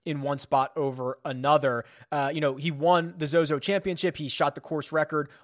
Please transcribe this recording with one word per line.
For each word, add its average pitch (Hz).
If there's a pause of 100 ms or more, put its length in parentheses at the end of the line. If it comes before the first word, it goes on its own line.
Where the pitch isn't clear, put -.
in 147
one 139
spot 135
over 131
another. 131 (260)
Uh, 139
you 160
know, 139
he 143
won 170
the 156
Zozo 151
Championship. 185
He 143
shot 147
the -
course 151
record 151 (140)